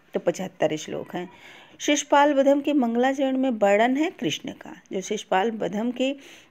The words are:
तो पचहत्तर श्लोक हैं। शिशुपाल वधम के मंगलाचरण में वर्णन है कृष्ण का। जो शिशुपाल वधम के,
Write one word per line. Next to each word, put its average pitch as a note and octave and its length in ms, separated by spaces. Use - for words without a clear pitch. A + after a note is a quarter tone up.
तो G3 60
पचहत्तर F3 560
श्लोक - 380
हैं। F3 160
शिशुपाल D4 560
वधम C#4 260
के D4 120
मंगलाचरण C4 640
में C4 140
वर्णन G#3+ 460
है D#4 140
कृष्ण - 420
का। - 280
जो F#3+ 80
शिशुपाल G3+ 500
वधम G#3 400
के, C4 260